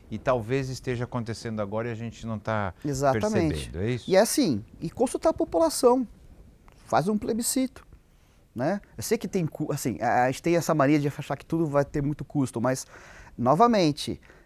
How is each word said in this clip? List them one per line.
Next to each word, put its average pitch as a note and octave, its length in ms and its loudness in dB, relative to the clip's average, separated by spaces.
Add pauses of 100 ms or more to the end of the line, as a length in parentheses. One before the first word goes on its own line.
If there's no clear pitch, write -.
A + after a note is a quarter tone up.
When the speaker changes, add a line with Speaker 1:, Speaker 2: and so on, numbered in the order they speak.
Speaker 1:
e A2 100 -8
talvez B2+ 500 -2
esteja B2 340 -6
acontecendo A2+ 580 -6
agora G#2+ 280 -4
e - 20 -6
a A2 60 -6
gente A2+ 280 -12
não A2 140 -6
tá G#2 340 -2 (120)
Speaker 2:
Exatamente. C3 720 2
Speaker 1:
percebendo, C#2 280 -8
é A2+ 80 -2
isso? A#2+ 180 -6
Speaker 2:
E F3+ 60 2
é F#3+ 60 8
assim, F3+ 440 2 (160)
e E3 80 -6
consultar D#4 420 0
a D#4 40 0
população, C#4+ 720 2 (800)
faz C#3 220 2
um G#3+ 100 0
plebiscito, A#3+ 680 -2 (680)
né? D#3+ 260 -2 (160)
Eu A2 60 -10
sei A#3+ 160 0
que G#3+ 80 -6
tem F3 200 0
cu-, - 260 -4
assim, B2 280 -4
a, A#2+ 260 4
a C3 40 2
gente - 120 -6
tem E3+ 140 2
essa E3 180 0
mania D3 260 4
de C#3+ 80 0
achar C#3 280 -6
que - 80 -16
tudo E3 220 -2
vai C#3+ 180 2
ter D3 180 -4
muito C#3+ 220 -4
custo, C3 360 -2
mas, C3 260 -2 (500)
novamente, D#3 840 2 (260)